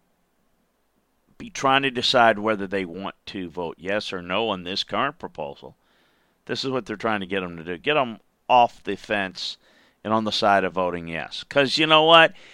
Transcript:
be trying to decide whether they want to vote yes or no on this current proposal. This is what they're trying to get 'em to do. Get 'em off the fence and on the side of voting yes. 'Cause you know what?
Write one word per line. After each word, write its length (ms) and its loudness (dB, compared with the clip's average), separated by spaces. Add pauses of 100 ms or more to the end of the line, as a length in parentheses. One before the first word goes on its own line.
(1400)
be 120 -16
trying 320 2
to 80 0
decide 480 4
whether 280 -2
they 180 -4
want 300 -10 (120)
to 220 -10
vote 300 -8
yes 340 -6
or 100 -8
no 260 -2
on 160 -4
this 200 -6
current 340 -4
proposal. 580 -12 (720)
This 180 -6
is 60 -4
what 160 -4
they're 100 -8
trying 240 -2
to 60 -10
get 160 -4
'em 140 -10
to 80 -14
do. 140 -8
Get 180 -2
'em 220 -2 (300)
off 340 4
the 140 -6
fence 600 -6 (460)
and 100 -4
on 120 2
the 80 -4
side 320 4
of 80 -4
voting 340 -4
yes. 380 -10
'Cause 340 0
you 80 2
know 180 4
what? 280 8 (220)